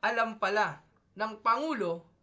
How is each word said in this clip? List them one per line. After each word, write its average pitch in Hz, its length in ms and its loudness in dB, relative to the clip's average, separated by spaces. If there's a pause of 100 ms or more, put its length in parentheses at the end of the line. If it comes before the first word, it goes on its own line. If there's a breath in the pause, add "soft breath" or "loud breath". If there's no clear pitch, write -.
alam 226 320 0
pala 196 480 0 (320)
ng 214 240 -4
Pangulo 226 640 0 (180)